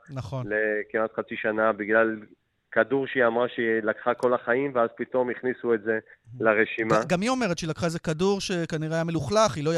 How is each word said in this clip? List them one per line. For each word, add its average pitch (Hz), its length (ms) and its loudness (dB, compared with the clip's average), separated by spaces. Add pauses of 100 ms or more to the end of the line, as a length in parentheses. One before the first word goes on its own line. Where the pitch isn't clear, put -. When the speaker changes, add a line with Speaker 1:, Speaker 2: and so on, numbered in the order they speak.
(160)
Speaker 1:
נכון. 127 340 -8
Speaker 2:
לכמעט 107 640 0
חצי 113 240 -6
שנה 110 340 2
בגלל 110 440 2 (560)
כדור 127 360 2
שהיא 127 180 2
אמרה 117 240 2
שהיא 113 340 0
לקחה 110 300 0
כל 123 200 2
החיים, 127 420 0
ואז 117 220 2
פתאום 127 320 -2
הכניסו 123 440 -2
את 107 80 2
זה 110 180 0 (400)
לרשימה. 110 640 2
Speaker 1:
ג-, - 40 -6
גם 175 140 0
היא 220 80 0
אומרת 240 280 0
שהיא 165 120 -6
לקחה 160 160 -4
איזה 170 140 -4
כדור 185 420 0
שכנראה 160 540 -4
היה 165 80 0
מלוכלך, 170 520 2
היא 147 100 -6
לא 160 120 2